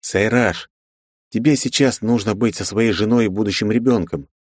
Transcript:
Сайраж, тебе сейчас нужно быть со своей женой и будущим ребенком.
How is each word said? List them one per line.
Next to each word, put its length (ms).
Сайраж, 640
тебе 260
сейчас 460
нужно 340
быть 200
со 100
своей 260
женой 340
и 40
будущим 420
ребенком. 560